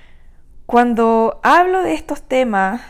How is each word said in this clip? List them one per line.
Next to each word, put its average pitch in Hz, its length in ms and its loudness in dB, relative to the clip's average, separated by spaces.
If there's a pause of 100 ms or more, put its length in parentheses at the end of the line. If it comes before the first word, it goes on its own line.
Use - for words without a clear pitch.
(640)
Cuando 226 800 0
hablo 359 400 2
de 320 100 -2
estos 302 280 -8
temas, 220 580 -2 (100)